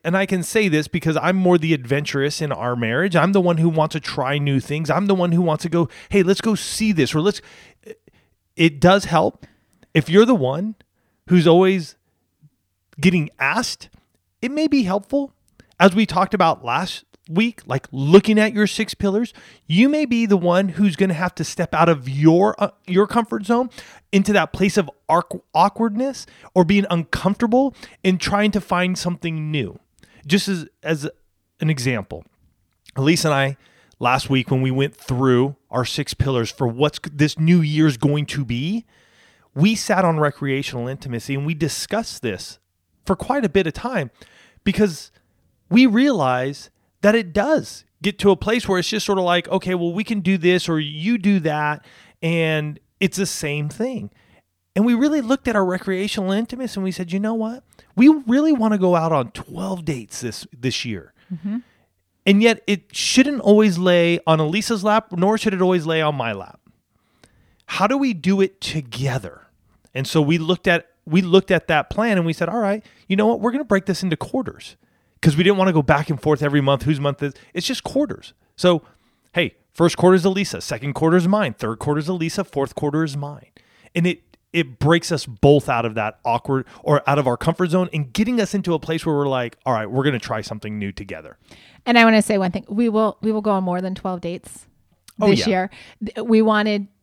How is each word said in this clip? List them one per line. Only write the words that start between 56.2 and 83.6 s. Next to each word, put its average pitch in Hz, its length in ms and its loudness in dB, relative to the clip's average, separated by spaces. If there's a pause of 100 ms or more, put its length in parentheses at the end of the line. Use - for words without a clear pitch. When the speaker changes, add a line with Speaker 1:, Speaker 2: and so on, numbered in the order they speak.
Speaker 1:
intimacy 233 460 -4
and 190 60 -4
we 190 80 -4
said, 170 200 -10
"You 196 80 -4
know 214 160 -4
what? 226 280 -8 (320)
We 247 140 8
really 285 420 2
wanna 220 280 2
go 180 160 4
out 160 160 0
on 131 200 0
twelve 180 540 -10
dates 127 360 -8
this, - 300 -10
this 117 320 -4
year." 104 300 -10 (180)
Speaker 2:
Mm-hmm. 202 280 -8 (640)
Speaker 1:
And 202 160 4
yet 226 240 2
it 196 300 -4
shouldn't 269 460 2
always 208 360 4
lay 170 480 2
on 160 140 2
Elisa's 185 440 -2
lap, 214 280 0
nor 190 260 0
should 214 160 -2
it 180 80 -2
always 180 240 2
lay 160 160 -2
on 151 140 0
my 117 180 -6
lap. 95 260 -14 (1080)
How - 180 0
do 269 140 2
we 254 160 0
do 190 260 0
it 190 200 -2
together? 127 800 -8 (500)
And 131 140 -6
so 156 160 2
we 160 160 2
looked 170 280 -2
at, 170 200 0 (180)
we 170 160 2
looked 185 300 2
at 170 160 0
that 156 240 0
plan 214 260 0
and 170 80 0
we 165 80 -2
said, 165 160 -4
"All 226 100 -4
right, 214 240 -4 (240)
you 190 80 0
know 214 120 2
what? 226 140 0
We're 233 100 0
gonna 285 120 -4
break 196 220 0
this 185 160 -4
into 175 160 -2
quarters." - 580 -8 (460)
'Cause 147 140 4
we 170 80 2
didn't 196 140 4
wanna 190 160 2
go 156 80 4
back 147 300 2
and 135 100 -4
forth 151 220 0
every 143 180 2
month, 139 220 0
whose 147 160 -2
month 143 240 -4
is, 143 100 -6 (180)
it's 180 140 -8
just - 180 -6
quarters. - 500 -6 (220)
So, 180 280 2 (500)
hey, 165 220 -2 (180)
first 165 240 2
quarter 185 160 6
is 180 100 4
Elisa, 190 380 -2
second 135 320 -6
quarter 160 240 2
is 170 100 2
mine, 190 280 0
third 110 240 -8
quarter 147 180 -2
is 151 100 -6
Elisa, 175 360 -6
fourth 139 320 -6
quarter 151 280 -2
is 143 140 -6
mine. 143 300 -12 (480)